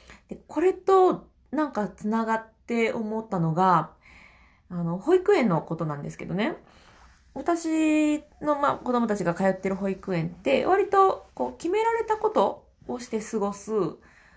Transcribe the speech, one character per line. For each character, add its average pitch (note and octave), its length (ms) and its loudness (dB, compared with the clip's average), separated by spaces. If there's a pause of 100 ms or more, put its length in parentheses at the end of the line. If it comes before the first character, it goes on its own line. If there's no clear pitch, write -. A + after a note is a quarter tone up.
(300)
で、 - 180 -14
こ D#4 140 -4
れ F#4 120 4
と F#4 560 4 (220)
な D4+ 140 0
ん C4 80 -6
か G#3 160 -2
つ - 180 -8
な A3+ 180 0
が A3 100 0
っ A3 120 -6 (180)
て A#3 280 0
思 A3 260 -4
っ A3 80 -8
た F#3+ 120 -2
の D#3+ 140 2
が、 F3 380 4 (800)
あ F3+ 60 -10
の、 E3+ 220 -2
保 D#4 180 2
育 F#4+ 200 4
園 B3 140 4
の D#3+ 120 2
こ - 140 -6
と D#3+ 100 -4
な D3+ 100 -4
ん C#3+ 60 -10
で D#3 80 -10
す - 80 -12
け - 80 -12
ど E3 80 -8
ね。 B3+ 220 -2 (800)
私 D#4 880 0 (180)
の、 D4 180 0
ま C#4 140 2
あ、 - 40 -6
子 B3 160 -4
供 A#3+ 120 2
た G#3 100 0
ち G3 80 -4
が E3+ 100 0
通 F#3+ 100 -2
っ F#3+ 100 4
て F#3+ 160 -6
る F#3+ 60 -2
保 G3 140 -4
育 F#3+ 260 -6
園 E3 120 -2
っ - 20 -12
て、 - 360 0
割 G4 240 2
と G4 440 2
こ B3+ 220 -6
う、 - 20 -20
決 E4 120 -6
め G#4+ 140 0
ら A4+ 100 0
れ A4+ 100 -2
た G#4+ 140 -2
こ G#4+ 120 -2
と - 380 -2 (200)
を B3 120 -8
し - 80 -14
て A3 140 -4
過 A3 160 -6
ご G3+ 160 -2
す、 G#3 180 -12 (640)